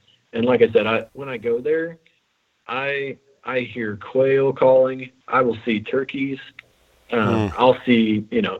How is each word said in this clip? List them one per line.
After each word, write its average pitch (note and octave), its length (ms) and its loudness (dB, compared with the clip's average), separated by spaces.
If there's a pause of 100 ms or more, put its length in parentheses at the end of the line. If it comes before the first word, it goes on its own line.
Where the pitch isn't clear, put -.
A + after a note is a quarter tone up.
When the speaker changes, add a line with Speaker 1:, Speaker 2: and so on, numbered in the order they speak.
(320)
Speaker 1:
And A#2 120 -2
like A#2+ 180 2
I A2+ 80 6
said, G#2+ 160 2
I, A2 280 -2
when C#3 140 -12
I B2 100 -8
go A#2 220 -2
there, D#3+ 380 -4 (720)
I, C#3 480 -6 (280)
I B2+ 160 -4
hear A2 360 -6
quail C3+ 560 2
calling. C3 580 2 (180)
I B2+ 140 2
will A2+ 220 0
see G#2+ 160 0
turkeys. C3+ 580 -4 (720)
Um, A2 400 0
Speaker 2:
Hmm. - 80 -12
Speaker 1:
I'll B2 260 4
see, A2 460 2
you A#2+ 100 -2
know, F#2+ 200 -4